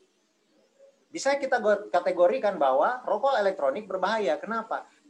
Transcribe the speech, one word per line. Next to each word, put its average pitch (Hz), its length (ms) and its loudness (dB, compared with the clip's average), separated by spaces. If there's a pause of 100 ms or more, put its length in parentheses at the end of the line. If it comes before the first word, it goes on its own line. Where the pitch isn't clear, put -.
(1120)
Bisa 269 240 0
kita 262 240 -2
go-, 208 320 0
kategorikan 180 640 2
bahwa 156 480 2
rokok 277 340 0
elektronik 196 480 0
berbahaya. 196 520 -2
Kenapa? 202 480 -6 (240)